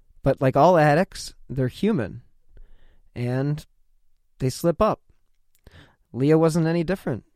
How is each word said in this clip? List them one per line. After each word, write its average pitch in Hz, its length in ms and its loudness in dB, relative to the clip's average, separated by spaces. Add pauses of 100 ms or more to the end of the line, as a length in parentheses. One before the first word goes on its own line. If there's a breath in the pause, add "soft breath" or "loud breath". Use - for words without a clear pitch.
(220)
But 135 200 0
like 131 120 2
all 175 220 6
addicts, 151 580 0 (140)
they're 127 200 -4
human. 120 520 -4 (920)
And 131 500 -6 (760)
they 131 120 -2
slip 170 320 -2
up. 208 180 0 (1120 soft breath)
Leah 143 240 2
wasn't 160 300 2
any 165 180 -2
different, - 400 -6 (120)